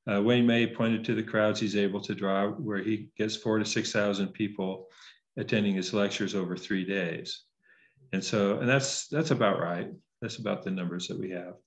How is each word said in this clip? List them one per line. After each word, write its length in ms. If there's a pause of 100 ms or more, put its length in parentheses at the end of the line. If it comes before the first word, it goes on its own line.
(100)
Uh, 120
Wayne 240
May 200
pointed 380
to 100
the 80
crowds 380
he's 160
able 240
to 140
draw, 340
where 340
he 360
gets 180
four 220
to 60
six 280
thousand 360
people 580 (500)
attending 380
his 180
lectures 420
over 220
three 280
days. 600 (680)
And 120
so, 340
and 100
that's, 400
that's 240
about 280
right. 300 (320)
That's 160
about 260
the 60
numbers 380
that 100
we 120
have. 240 (120)